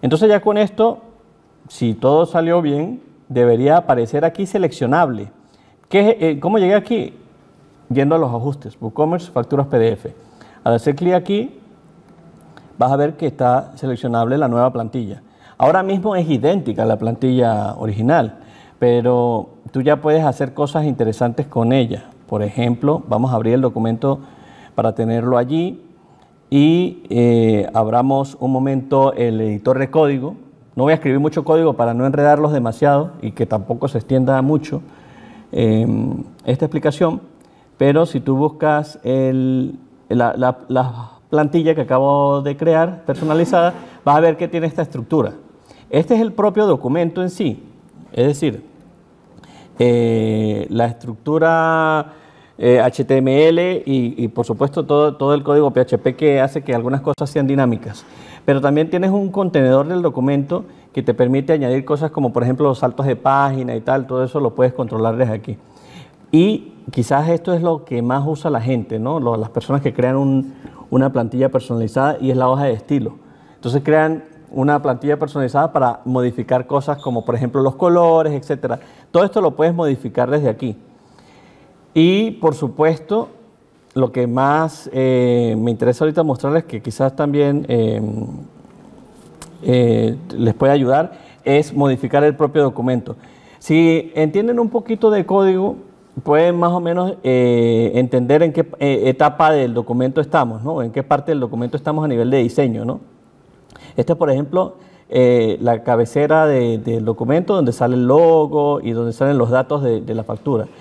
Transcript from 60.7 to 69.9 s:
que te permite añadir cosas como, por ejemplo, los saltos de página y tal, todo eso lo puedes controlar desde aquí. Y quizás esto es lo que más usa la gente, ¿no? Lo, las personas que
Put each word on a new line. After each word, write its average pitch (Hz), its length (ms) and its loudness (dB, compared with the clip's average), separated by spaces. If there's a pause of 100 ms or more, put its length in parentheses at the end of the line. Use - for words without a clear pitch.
que 135 80 -4
te 117 120 0
permite 135 400 0
añadir 135 320 0
cosas 151 260 -2
como, 131 220 -2
por 120 100 0
ejemplo, 131 240 0
los 131 120 0
saltos 127 260 -2
de 131 100 0
página 135 600 0
y 113 60 -6
tal, 131 240 -2
todo 127 180 -2
eso 131 160 -4
lo 120 140 -2
puedes 127 200 2
controlar 113 420 -2
desde 120 180 0
aquí. 107 240 -10 (720)
Y 185 420 2 (180)
quizás 139 380 0
esto 170 240 0
es 165 80 0
lo 165 240 -2
que 120 160 -4
más 127 260 -2
usa 156 240 -4
la 123 100 -2
gente, 113 380 -4
¿no? 139 200 -4
Lo, 120 180 -2
las 110 120 -6
personas 135 320 -4
que 139 120 -4